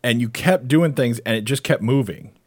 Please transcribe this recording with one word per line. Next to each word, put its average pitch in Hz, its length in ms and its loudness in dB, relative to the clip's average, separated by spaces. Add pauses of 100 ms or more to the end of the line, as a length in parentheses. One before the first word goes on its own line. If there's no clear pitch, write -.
and 120 180 0
you 117 80 -2
kept 165 400 0
doing 156 240 4
things 120 280 0
and 113 160 -2
it 107 80 -4
just 135 180 -2
kept - 200 -2
moving. 117 480 -2 (160)